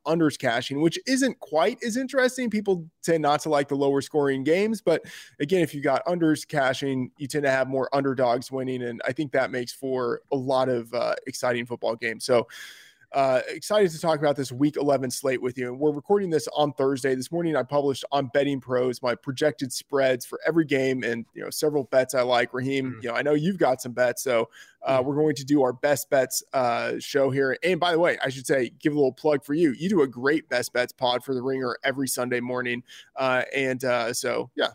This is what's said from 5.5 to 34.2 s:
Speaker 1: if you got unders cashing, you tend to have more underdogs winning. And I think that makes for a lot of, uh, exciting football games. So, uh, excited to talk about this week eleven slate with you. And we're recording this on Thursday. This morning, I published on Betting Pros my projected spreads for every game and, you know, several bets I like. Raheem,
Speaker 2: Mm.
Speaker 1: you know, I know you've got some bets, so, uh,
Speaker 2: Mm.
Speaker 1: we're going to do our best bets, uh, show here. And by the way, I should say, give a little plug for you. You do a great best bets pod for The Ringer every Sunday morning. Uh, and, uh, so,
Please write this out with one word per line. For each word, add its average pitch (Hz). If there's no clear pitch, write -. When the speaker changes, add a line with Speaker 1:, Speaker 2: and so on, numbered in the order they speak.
Speaker 1:
if 151
you 147
got 135
unders 165
cashing, 131
you 147
tend 147
to 139
have 131
more 131
underdogs 127
winning. 131
And 120
I 131
think 151
that 131
makes 123
for 127
a 143
lot 131
of, 117
uh, 117
exciting 123
football 117
games. 113
So, 120
uh, 131
excited 190
to 160
talk 160
about 147
this 131
week 143
eleven 135
slate 127
with 127
you. 123
And 127
we're 151
recording 196
this 151
on 147
Thursday. 135
This 131
morning, 165
I 127
published 139
on 139
Betting 143
Pros 123
my 123
projected 143
spreads 131
for -
every 160
game 131
and, 117
you 165
know, -
several 147
bets 127
I 131
like. 123
Raheem, 131
Speaker 2:
Mm. 110
Speaker 1:
you 123
know, 117
I 123
know 143
you've 156
got 131
some 123
bets, 120
so, 117
uh, 131
Speaker 2:
Mm. 123
Speaker 1:
we're 143
going 151
to 139
do 143
our 123
best 139
bets, -
uh, 120
show 135
here. 131
And 170
by 175
the 160
way, 160
I 135
should 131
say, 127
give 151
a 147
little 135
plug 147
for 143
you. 160
You 156
do 185
a 139
great 131
best 123
bets 123
pod 123
for 135
The 127
Ringer 131
every 135
Sunday 123
morning. 123
Uh, 127
and, 131
uh, 120
so, 120